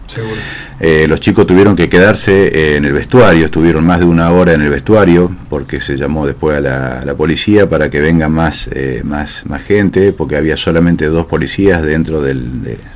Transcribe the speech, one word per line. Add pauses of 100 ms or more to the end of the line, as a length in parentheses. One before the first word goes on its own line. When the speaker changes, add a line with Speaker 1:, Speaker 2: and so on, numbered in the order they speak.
Speaker 1:
Seguro. (440)
Speaker 2:
Eh,
los
chicos
tuvieron
que
quedarse,
eh,
en
el
vestuario,
estuvieron
más
de
una
hora
en
el
vestuario, (140)
porque
se
llamó
después
a
la,
a
la
policía
para
que
venga
más,
eh,
más,
más
gente,
porque
había
solamente
dos
policías
dentro
del,
de, (180)